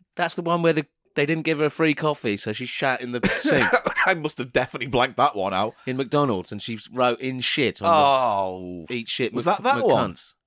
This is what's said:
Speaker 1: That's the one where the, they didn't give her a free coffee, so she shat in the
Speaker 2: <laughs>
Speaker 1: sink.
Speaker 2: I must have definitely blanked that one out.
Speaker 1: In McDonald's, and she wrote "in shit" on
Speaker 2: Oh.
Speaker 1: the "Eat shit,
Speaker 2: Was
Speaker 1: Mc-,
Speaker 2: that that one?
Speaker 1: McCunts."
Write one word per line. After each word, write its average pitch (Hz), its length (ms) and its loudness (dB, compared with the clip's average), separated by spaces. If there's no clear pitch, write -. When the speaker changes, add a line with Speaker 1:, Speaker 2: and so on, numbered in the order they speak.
Speaker 1:
That's 170 180 -2
the 175 80 -6
one 170 200 0
where 165 100 4
the, 151 140 -2
they 143 120 0
didn't 160 180 -2
give 156 140 0
her 151 80 2
a 139 40 0
free 160 240 2
coffee, 143 420 -2
so 107 160 -6
she 123 140 -10
shat 131 340 -2
in 123 120 -8
the 120 160 -4
Speaker 2:
<laughs> - 80 -2
Speaker 1:
sink. 262 320 2
Speaker 2:
I 190 80 4
must 151 240 -6
have 127 140 -10
definitely 123 360 -2
blanked 127 300 2
that 143 180 4
one 95 180 -2
out. 107 200 -2
Speaker 1:
In 127 100 -4
McDonald's, 131 560 0
and 104 80 -10
she 113 180 -8
wrote 123 280 0
"in 127 200 -6
shit" 120 400 0
on 160 120 0
Speaker 2:
Oh. 98 960 2
Speaker 1:
the 123 80 -4
"Eat 113 120 -6
shit, - 240 -2
Speaker 2:
Was 120 140 -4
Speaker 1:
Mc-, 196 120 4
Speaker 2:
that - 40 -12
that 254 240 2
one? 107 280 2
Speaker 1:
McCunts." - 200 -18